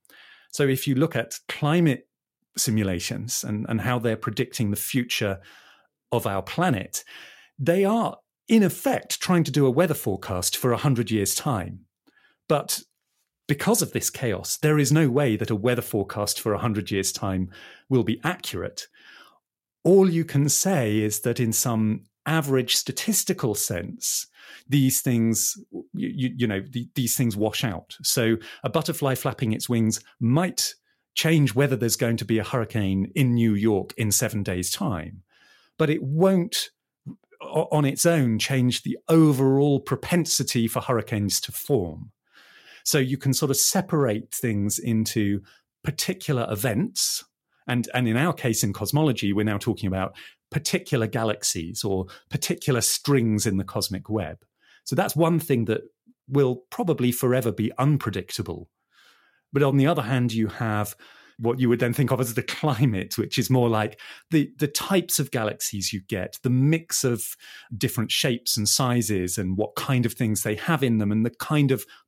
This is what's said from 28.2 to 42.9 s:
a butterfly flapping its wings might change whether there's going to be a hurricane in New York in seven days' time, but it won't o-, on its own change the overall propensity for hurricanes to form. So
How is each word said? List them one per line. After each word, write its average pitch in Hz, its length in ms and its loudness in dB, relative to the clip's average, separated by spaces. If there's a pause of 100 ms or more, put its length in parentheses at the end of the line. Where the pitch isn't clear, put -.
a 135 60 -2
butterfly 147 460 0
flapping 117 360 -4
its - 160 -4
wings 113 320 0 (200)
might 147 560 0 (400)
change 147 400 4
whether 135 200 2
there's 113 200 0
going 117 220 0
to 107 80 -6
be 110 120 2
a 104 60 0
hurricane 98 720 0
in 131 180 4
New 113 220 4
York 101 420 2
in 107 140 0
seven 107 320 0
days' 90 280 -2
time, 95 520 -6 (560)
but 156 100 2
it 156 140 -2
won't 175 640 2 (720)
o-, - 300 -2
on 151 120 4
its 135 220 0
own 135 320 4
change 123 460 0
the - 140 -6 (100)
overall 143 720 6
propensity 135 880 0
for 110 140 -2
hurricanes 107 600 -2
to - 100 -10
form. 95 600 -4 (720)
So - 120 2